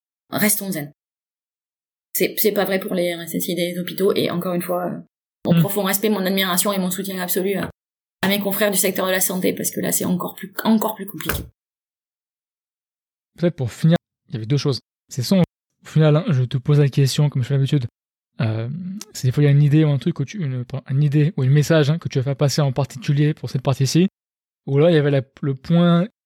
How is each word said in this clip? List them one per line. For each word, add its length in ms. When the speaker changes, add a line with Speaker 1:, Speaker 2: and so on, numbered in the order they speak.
Speaker 1:
Restons 440
zen. 200
C'est, 220
c'est 160
pas 140
vrai 120
pour 160
les 200
R 80
S 120
S 140
I 60
des 240
hôpitaux, 360
et 160
encore 220
une 100
fois, 240
euh, 120
mon 80
Speaker 2:
Hmm. 60
Speaker 1:
profond 240
respect, 260
mon 160
admiration 460
et 60
mon 120
soutien 300
absolu 340
à, 160
à 80
mes 100
confrères 320
du 80
secteur 280
de 60
la 80
santé, 340
parce 160
que 100
là, 120
c'est 120
encore 300
plus, 180
encore 320
plus 120
compliqué. 360
Speaker 2:
Peut-être 180
pour 160
finir, 240
il 60
y 20
avait 100
deux 120
choses. 220
C'est 140
soit, 160
au 500
final, 280
hein, 120
je 140
te 160
pose 220
la 80
question, 420
comme 120
je 60
fais 60
l'habitude, 320
euh, 280
c'est 160
des 40
fois, 100
il 40
y 20
a 40
une 100
idée 220
ou 60
un 80
truc, 220
où 40
tu, 180
une, 220
pardon, 260
une 120
idée 340
ou 60
un 60
message, 420
hein, 80
que 100
tu 100
vas 60
faire 120
passer 240
en 120
particulier 640
pour 160
cette 120
partie-ci, 460
ou 120
là, 120
il 40
y 40
avait 120
la, 120
le 140
point 540